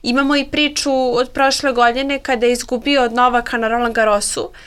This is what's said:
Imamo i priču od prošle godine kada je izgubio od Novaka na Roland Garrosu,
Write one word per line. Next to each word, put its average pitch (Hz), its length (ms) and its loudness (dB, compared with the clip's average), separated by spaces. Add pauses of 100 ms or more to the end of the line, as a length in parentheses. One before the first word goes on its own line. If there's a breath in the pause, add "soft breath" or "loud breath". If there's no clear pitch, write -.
Imamo 269 320 2
i 277 100 0
priču 294 460 -2 (220)
od 247 160 0
prošle 269 440 0
godine 247 460 0
kada 247 260 -2
je 240 60 4
izgubio 247 520 0
od 226 100 -2
Novaka 247 440 0
na 226 100 -2
Roland 233 280 -2
Garrosu, 214 540 0 (180 loud breath)